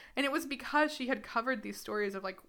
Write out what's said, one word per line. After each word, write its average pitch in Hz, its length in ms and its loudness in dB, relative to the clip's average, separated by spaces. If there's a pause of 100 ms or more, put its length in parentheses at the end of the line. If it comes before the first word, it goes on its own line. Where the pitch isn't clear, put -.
(180)
and 285 80 4
it 269 60 2
was 285 140 0
because 294 480 2
she 254 140 -4
had 254 160 0
covered 233 400 0
these 202 160 -6
stories 208 360 -2
of, 196 80 -6
like, 190 140 -6 (100)